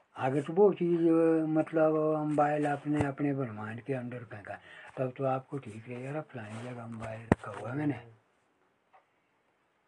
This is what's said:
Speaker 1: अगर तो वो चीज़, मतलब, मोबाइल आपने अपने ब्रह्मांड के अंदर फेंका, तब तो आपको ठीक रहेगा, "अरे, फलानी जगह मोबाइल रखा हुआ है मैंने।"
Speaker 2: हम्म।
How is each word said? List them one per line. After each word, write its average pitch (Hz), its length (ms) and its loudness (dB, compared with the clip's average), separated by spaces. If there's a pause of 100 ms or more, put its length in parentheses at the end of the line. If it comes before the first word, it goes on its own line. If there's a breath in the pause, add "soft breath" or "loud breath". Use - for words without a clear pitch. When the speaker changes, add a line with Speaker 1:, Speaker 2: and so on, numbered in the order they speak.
(160)
Speaker 1:
अगर 135 260 0
तो 160 100 -6
वो 190 200 8
चीज़, 170 280 2 (460)
मतलब, 156 480 2 (240)
मोबाइल 147 480 2
आपने 147 380 0
अपने 143 300 -2
ब्रह्मांड 113 460 -6
के 139 140 -8
अंदर 120 300 -8
फेंका, 101 340 -12 (400 loud breath)
तब 127 180 -2
तो 135 80 -4
आपको 131 340 -2
ठीक 110 300 -12
रहेगा, 123 220 -10
"अरे, 151 100 -6
फलानी 113 420 -12
जगह 120 240 -12
मोबाइल 113 400 -10
रखा - 260 -2
हुआ 113 180 -8
है 131 60 -4
मैंने।" 147 180 0
Speaker 2:
हम्म। 113 180 -14 (1800)